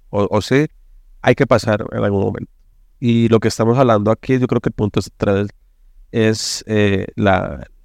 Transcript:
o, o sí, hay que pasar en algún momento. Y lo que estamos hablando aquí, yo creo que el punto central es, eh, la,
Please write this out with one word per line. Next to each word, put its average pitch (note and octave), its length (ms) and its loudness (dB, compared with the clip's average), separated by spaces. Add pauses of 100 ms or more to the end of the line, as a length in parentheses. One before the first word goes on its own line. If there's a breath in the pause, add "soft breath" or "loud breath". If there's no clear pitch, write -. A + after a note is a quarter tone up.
(100)
o, G2+ 200 -2
o G#2 120 0
sí, C#3 240 0 (560)
hay B2+ 120 2
que C3+ 120 0
pasar A2 440 0
en A2+ 140 -4
algún G2+ 180 0
momento. G2+ 300 -6 (460)
Y A#2 300 2
lo A2 120 4
que A2+ 80 0
estamos A2+ 280 0
hablando A2 340 2
aquí, C3 280 -2
yo B2 80 0
creo A#2 160 -2
que A#2 80 -4
el - 40 -6
punto G#2+ 280 -2
central G2+ 480 -2 (640)
es, A2 540 -2
eh, G#2 480 0
la, F#2+ 520 0 (180)